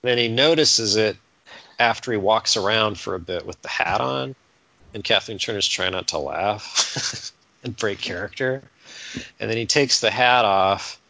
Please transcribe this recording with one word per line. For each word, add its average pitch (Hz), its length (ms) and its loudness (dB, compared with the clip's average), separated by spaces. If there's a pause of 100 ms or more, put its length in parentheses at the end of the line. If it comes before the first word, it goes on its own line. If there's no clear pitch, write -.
Then 123 160 2
he 117 100 2
notices 127 680 4
it 107 200 2 (600)
after 117 340 2
he 107 60 2
walks 107 400 2
around 104 400 2
for 98 160 -6
a 92 40 -6
bit 85 280 -6
with - 160 -12
the - 60 -12
hat - 320 -2
on, 131 340 -4 (600)
and 104 80 -12
Kathleen 104 360 -2
Turner's 104 280 -4
trying 92 260 -2
not 90 160 -6
to 82 100 -4
laugh - 1120 -4 (160)
<laughs> - 160 -20
and 113 120 -6
break 101 240 -4
character. 131 640 -6 (760)
And 110 100 -4
then 113 60 0
he 117 100 -2
takes 143 340 2
the 110 100 4
hat 123 340 4
off 98 640 2